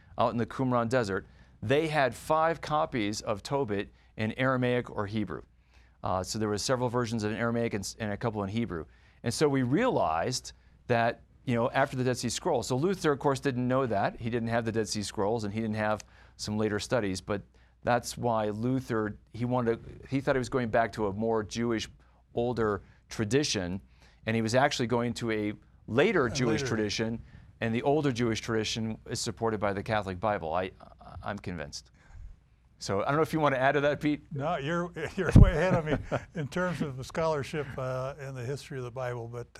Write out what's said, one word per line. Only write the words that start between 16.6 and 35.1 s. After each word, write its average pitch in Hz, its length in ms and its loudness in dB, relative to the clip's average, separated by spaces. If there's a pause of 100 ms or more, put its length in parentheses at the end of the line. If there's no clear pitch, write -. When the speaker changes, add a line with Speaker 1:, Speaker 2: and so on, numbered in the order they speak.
Speaker 1:
studies, 98 420 0
but 104 200 -4 (420)
that's 120 340 0
why 113 320 0
Luther, 113 680 -2 (160)
he 110 120 -6
wanted, 120 340 0 (300)
he 135 120 0
thought 139 140 2
he 127 40 2
was 117 100 -2
going 123 200 0
back 113 240 2
to 107 140 0
a 98 60 -2
more 110 300 0
Jewish, 117 460 -2 (440)
older 113 480 0 (280)
tradition, 104 720 0 (440)
and 110 100 0
he 113 60 2
was 110 140 0
actually 127 320 4
going 120 280 0
to 117 160 -2
a 107 220 0 (340)
later 143 400 4
Speaker 2:
A 113 40 -2
Speaker 1:
Jewish 113 300 0
Speaker 2:
later. - 140 -2
Speaker 1:
tradition, 113 460 -2 (400)
and 117 140 0
the 120 80 0
older 143 300 4
Jewish 113 260 0
tradition 110 580 -2 (120)
is 117 100 -4
supported 113 400 -2
by 101 140 0
the 95 100 -4
Catholic 98 360 -2
Bible. 92 340 0
I, 92 100 2
I, 95 80 -4 (520)
I'm 104 160 -8
convinced. 78 520 -10 (920)
So 104 200 -2
I - 60 -2
don't 143 100 0
know 160 40 2
if 156 120 0
you 156 80 0
want 139 140 4
to 123 40 0
add 139 140 4
to 147 80 2
that, 143 180 2
Pete. 151 220 0 (120)
Speaker 2:
No, 147 240 -2
you're, 175 340 -2 (120)
<laughs> - 140 -8